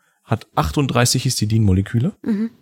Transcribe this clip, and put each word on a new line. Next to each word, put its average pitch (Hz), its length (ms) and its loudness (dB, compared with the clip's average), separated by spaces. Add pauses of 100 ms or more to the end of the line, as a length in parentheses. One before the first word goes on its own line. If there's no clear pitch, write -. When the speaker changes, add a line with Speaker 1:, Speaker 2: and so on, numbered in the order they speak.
(240)
Speaker 1:
hat - 320 -6
achtunddreißig 135 680 0
Histidin-Moleküle. 110 960 0
Speaker 2:
Mhm. 220 280 -2 (120)